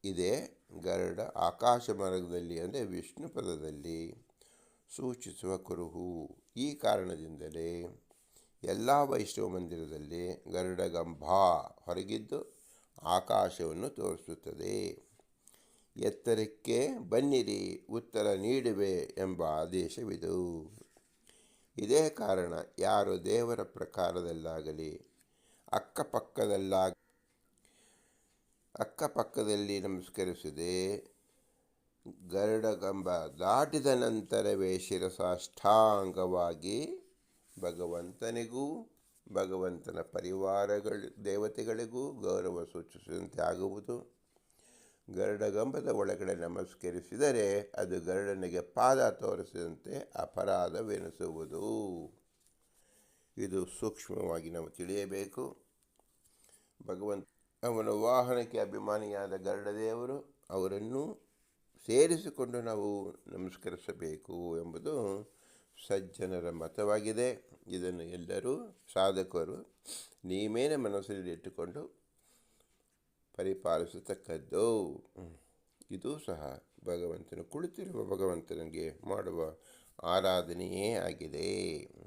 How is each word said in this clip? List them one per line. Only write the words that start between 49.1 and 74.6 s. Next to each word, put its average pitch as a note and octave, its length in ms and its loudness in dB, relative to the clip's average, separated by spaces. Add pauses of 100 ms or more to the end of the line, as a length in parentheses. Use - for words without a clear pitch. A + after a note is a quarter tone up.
ತೋರಿಸಿದಂತೆ F#2+ 1040 -6
ಅಪರಾಧವೆನಿಸುವುದು. F2 1500 -2 (1800)
ಇದು F#2+ 280 -2
ಸೂಕ್ಷ್ಮವಾಗಿ F2+ 840 -4
ನಾವು E2 200 -6
ತಿಳಿಯಬೇಕು. G2 840 -6 (1300)
ಭಗವಂತ, G2 400 -4 (360)
ಅವನ A2+ 260 0
ವಾಹನಕ್ಕೆ A#2+ 680 2
ಅಭಿಮಾನಿಯಾದ G#2 800 -2
ಗರುಡ G2 320 -2
ದೇವರು, A2+ 680 -4 (160)
ಅವರನ್ನು G#2 760 -2 (600)
ಸೇರಿಸಿಕೊಂಡು C3+ 760 4
ನಾವು G2+ 640 -2
ನಮಸ್ಕರಿಸಬೇಕು F2 1300 -6
ಎಂಬುದು G2 640 -4 (640)
ಸಜ್ಜನರ F#2 640 -2
ಮತವಾಗಿದೆ. G#2 1040 0 (120)
ಇದನ್ನು F2+ 360 -4
ಎಲ್ಲರೂ F#2+ 800 -6 (100)
ಸಾಧಕರು F#2 840 0 (480)
ನೀವೇನೇ G#2+ 520 4
ಮನಸ್ಸಿನಲ್ಲಿ G2+ 560 -2
ಇಟ್ಟುಕೊಂಡು F2 640 -8 (1400)
ಪರಿಪಾಲಿಸತಕ್ಕದ್ದು. F2+ 1700 0 (880)